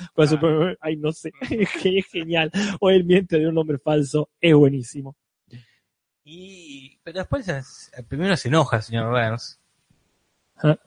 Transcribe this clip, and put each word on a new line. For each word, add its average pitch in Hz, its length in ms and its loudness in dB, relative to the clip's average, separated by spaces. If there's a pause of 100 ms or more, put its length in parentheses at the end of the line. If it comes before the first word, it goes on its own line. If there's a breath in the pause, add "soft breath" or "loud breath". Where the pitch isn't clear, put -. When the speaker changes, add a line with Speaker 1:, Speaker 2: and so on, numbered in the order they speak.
(140 loud breath)
Speaker 1:
"¿Cuál 160 100 4
es 147 60 2
su 156 60 2
Speaker 2:
Ah. 147 40 0
Speaker 1:
primer?". 160 400 0
Ay, 160 160 -6
no 151 160 -4
sé. - 240 -12
<laughs> - 60 -12
Speaker 2:
Ujú. 233 380 -4
Speaker 1:
Que 185 180 2
es 190 80 -4
genial. 165 440 -4 (300 loud breath)
O 190 100 4
él 190 140 6
miente 175 340 2
de 156 80 2
un 165 80 0
nombre 156 240 -2
falso. 151 520 0 (100)
Es 170 140 4
buenísimo. 139 600 2 (1120 soft breath)
Speaker 2:
Y, 165 760 -20
pero 170 160 -10
después 214 300 -4
es, - 420 -10 (180)
primero 175 280 -2
se - 120 -4
enoja 143 280 2
el 110 60 0
señor 113 280 -4
Burns 117 480 -4 (1040)
Speaker 1:
Ah. 151 120 2 (100)